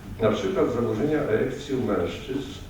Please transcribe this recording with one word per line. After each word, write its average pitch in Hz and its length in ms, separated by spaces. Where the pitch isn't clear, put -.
na 107 100
przykład - 420
zaburzenia 117 460
erekcji - 560
u 117 60
mężczyzn 101 760